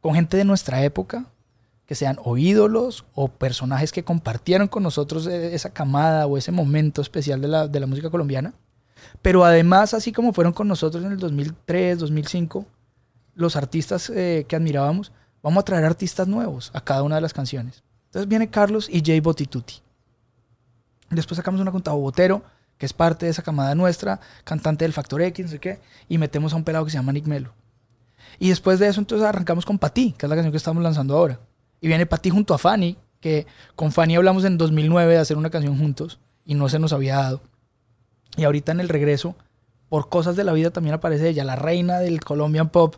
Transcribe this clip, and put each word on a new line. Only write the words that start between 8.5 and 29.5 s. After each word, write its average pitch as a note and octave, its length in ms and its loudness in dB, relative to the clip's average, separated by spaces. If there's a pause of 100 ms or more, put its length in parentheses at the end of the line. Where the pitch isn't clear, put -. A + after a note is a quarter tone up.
Pero F#3 220 8
además, F3 500 8
así A3 160 -4
como A#3 220 2
fueron E3+ 200 2
con G#3 140 -2
nosotros E3+ 360 -2
en G3 80 -6
el G3 80 -6
dos F3+ 120 -4
mil C#3+ 220 -4 (120)
tres, F3+ 340 0
dos D#3 120 -4
mil D3+ 160 0
cinco, F3 380 -4 (680)
los E3+ 200 -2
artistas, D#3+ 560 -4
eh, F3 360 -2
que - 80 -4
admirábamos, D#3+ 560 -2 (320)
vamos E3+ 180 2
a G3 40 -2
traer E3+ 200 0
artistas F3+ 420 -2
nuevos F#3+ 460 -6
a C#3 100 -8
cada C#3 200 -2
una D3+ 120 -2
de D#3 60 0
las D#3+ 120 -6
canciones". B2+ 500 -8 (240)
Entonces G3 200 -6
viene A3 220 0
Carlos G#3 420 0
y E3+ 140 0
Jay D#3+ 140 4
Botituti. D3 560 -4 (1300)
Después E3 280 -4
sacamos F#3 240 -4
una F#3 100 -2
con F#3 100 -4
Tavo D3 180 -4
Botero, C#3+ 440 0 (340)
que - 80 -10
es - 80 -8
parte E3 320 0
de E3 60 -2
esa D#3+ 100 -4
camada C#3+ 340 -2
nuestra, F#3 440 0 (240)
cantante D#3 420 -2
del D#3+ 80 -2
Factor D3 300 -4
X, F3+ 220 -4
no D#3+ 60 -10
sé D3 80 -12
qué, F#3+ 200 -8 (280)
y E3+ 100 -2
metemos D3+ 360 -2
a - 20 -4
un E3 80 -2
pelado D#3+ 220 -2
que D#3 60 -8
se D3+ 60 -4
llama C3 140 -2
Nick D3 140 -4
Melo. C#3 260 -4 (840)
Y F#3 120 0
después F#3 300 2
de G#3 80 4
eso, G3+ 140 0
entonces G#3+ 260 0
arrancamos F3 380 -2